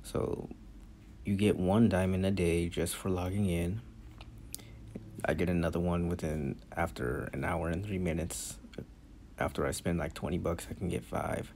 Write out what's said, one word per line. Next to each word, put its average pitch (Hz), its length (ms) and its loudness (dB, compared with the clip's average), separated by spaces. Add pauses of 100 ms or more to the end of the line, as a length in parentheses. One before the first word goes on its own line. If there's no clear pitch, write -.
So - 460 -2 (720)
you 101 120 2
get 98 220 6
one 98 300 8
diamond 92 380 4
a 98 60 4
day 87 360 4
just 85 280 0
for - 140 -4
logging 92 400 2
in. 87 320 2 (1400)
I - 100 4
get 82 160 2
another 85 300 2
one 87 300 2
within, 78 500 -2 (160)
after 71 580 -2
an - 120 -2
hour 85 240 0
and 90 160 0
three 101 120 -2
minutes. 85 600 -2 (840)
After 76 260 0
I 69 60 2
spend, 87 260 0
like, 76 160 -2
twenty 80 240 -2
bucks, 85 320 -2
I - 40 -6
can 90 160 -4
get - 160 -2
five. - 500 -4